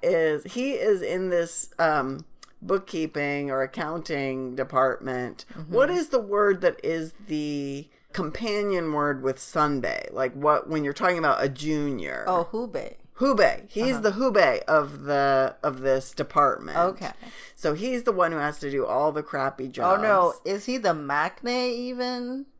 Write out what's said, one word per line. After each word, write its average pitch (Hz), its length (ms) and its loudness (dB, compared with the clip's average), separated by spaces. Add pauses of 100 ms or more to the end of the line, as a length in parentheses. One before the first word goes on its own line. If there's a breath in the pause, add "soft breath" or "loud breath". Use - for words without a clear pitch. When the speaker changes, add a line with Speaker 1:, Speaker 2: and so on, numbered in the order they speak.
Speaker 1:
is, 160 480 2
he 262 220 -2
is 196 280 2
in 185 280 -2
this, 170 400 0 (100)
um, 147 460 0 (340)
bookkeeping 156 880 -2
or 135 120 0
accounting 139 920 -4
department. 131 960 -2
Speaker 2:
Mm-hmm. 160 220 -10
Speaker 1:
What 269 160 6
is 359 200 -2
the 254 100 2
word 202 400 2
that 175 240 2
is 160 280 -2 (140)
the 147 640 -6 (240 soft breath)
companion 185 800 -2
word 147 300 0
with 131 160 0
Sunbae? 143 720 0
Like, 131 220 -2
what, 147 340 2
when 156 160 -2
you're 139 80 -2
talking 180 260 0
about 147 240 2
a 139 60 2
junior? 139 800 -4
Speaker 2:
Oh, 175 240 2
Hubei. 208 440 -6 (220)
Speaker 1:
Hubei. 240 500 4
He's 247 260 0
Speaker 2:
Uh-huh. 226 60 -4
Speaker 1:
the 208 120 4
Hubei 196 520 4
of 147 400 2
the, 139 580 2
of 131 180 -2
this 131 340 0
department. 147 640 0
Speaker 2:
Okay. 185 320 0 (440 loud breath)
Speaker 1:
So 151 200 -2
he's 240 300 -4
the 233 80 2
one 175 200 2
who 160 60 -2
has 147 220 -2
to 143 100 -4
do 135 160 0
all 143 260 2
the 151 100 -4
crappy 135 420 -4 (140)
Speaker 2:
Oh, 185 180 4
no. 208 60 0
Speaker 1:
jobs. 190 420 4
Speaker 2:
Is 202 220 -4
he 247 120 -2
the 196 160 2
maknae 175 800 -2
even? 247 760 -6 (140)